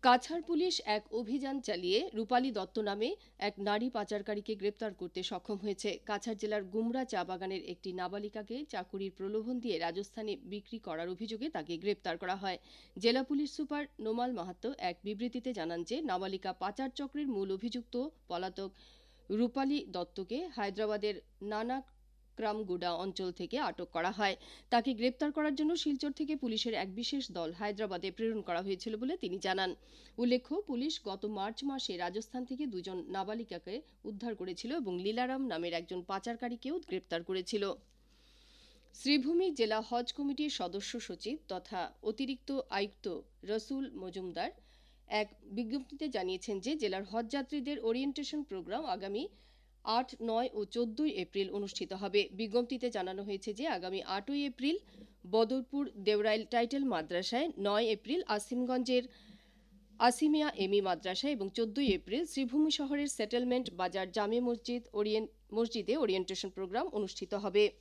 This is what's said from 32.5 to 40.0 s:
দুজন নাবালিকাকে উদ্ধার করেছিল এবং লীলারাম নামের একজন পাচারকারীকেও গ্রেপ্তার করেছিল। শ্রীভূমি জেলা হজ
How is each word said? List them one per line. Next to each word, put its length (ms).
দুজন 400
নাবালিকাকে 720
উদ্ধার 320
করেছিল 400
এবং 260
লীলারাম 460
নামের 260
একজন 280
পাচারকারীকেও 800
গ্রেপ্তার 440
করেছিল। 500
শ্রীভূমি 580
জেলা 280
হজ 240